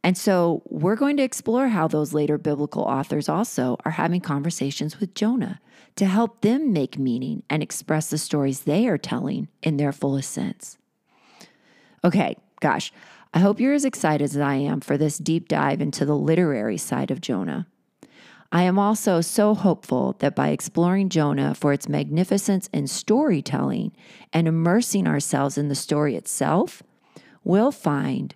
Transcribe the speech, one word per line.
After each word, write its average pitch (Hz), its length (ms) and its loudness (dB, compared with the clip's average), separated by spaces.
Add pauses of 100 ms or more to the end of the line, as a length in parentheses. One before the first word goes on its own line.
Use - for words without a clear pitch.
And 180 160 2
so 175 480 2
we're 170 300 0
going 285 220 0
to 277 40 2
explore 254 460 0
how 180 180 2
those 151 260 0
later 147 260 0
biblical 147 440 -2
authors 139 460 -2
also 156 560 -2
are 156 80 -2
having 175 280 0
conversations 147 760 -4
with 185 160 -6
Jonah 214 460 -2 (340)
to 196 120 2
help 220 340 0
them 254 320 2
make 147 260 -2
meaning 131 500 -2
and 151 140 -2
express - 480 -4
the 156 80 -4
stories 135 420 -2
they 196 280 2
are 190 100 0
telling 135 500 -6 (140)
in 160 140 0
their 143 160 0
fullest 139 380 -4
sense. - 480 -8 (1300)
Okay, 175 320 2 (240)
gosh, - 320 0 (420)
I 160 60 6
hope 202 180 4
you're 262 160 2
as 285 100 0
excited 151 400 0
as 143 120 -2
I 139 180 2
am 143 260 0
for 143 160 -2
this 147 220 0
deep 160 300 -2
dive 143 340 0
into 143 220 -2
the 147 120 2
literary 143 640 2
side 135 320 -4
of - 100 -4
Jonah. 92 460 -4 (840)
I 170 100 4
am 180 160 2
also 202 420 2
so 208 340 2
hopeful 131 680 0
that 143 160 0
by 143 140 2
exploring 180 580 0
Jonah 147 460 0
for 147 180 0
its - 160 -4
magnificence 170 840 0
in 143 140 -2
storytelling 147 1040 0 (400)
and 165 140 2
immersing 170 600 2
ourselves 143 500 0
in 147 100 0
the 143 60 0
story 147 400 0
itself, - 680 -2 (580)
we'll 214 300 2
find 143 640 -2